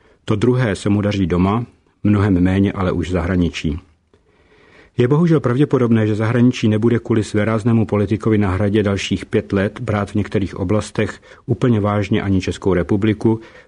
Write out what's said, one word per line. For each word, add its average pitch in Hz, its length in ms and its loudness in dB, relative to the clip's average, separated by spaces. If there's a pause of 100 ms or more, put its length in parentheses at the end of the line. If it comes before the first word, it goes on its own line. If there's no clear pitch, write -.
(240)
To 110 120 0
druhé 120 400 0
se - 120 -4
mu 101 120 2
daří 98 260 0
doma, 95 380 0 (400)
mnohem 101 360 2
méně 95 320 2
ale 95 200 -2
už 82 160 -4
v - 20 -8
zahraničí. 85 680 -2 (1160)
Je 123 120 2
bohužel 156 320 2
pravděpodobné, 120 680 2
že 107 80 0
zahraničí 117 540 2
nebude 113 300 2
kvůli 110 260 -2
svéráznému 110 640 0
politikovi 104 520 0
na 101 120 0
Hradě 101 320 0
dalších 98 440 -2
pět 104 260 -4
let 98 280 -2
brát 104 300 -2
v - 40 -6
některých 101 400 -4
oblastech 104 680 -4 (240)
úplně 120 340 0
vážně 104 420 0
ani 95 180 0
Českou 92 340 -2
republiku, 107 680 0 (280)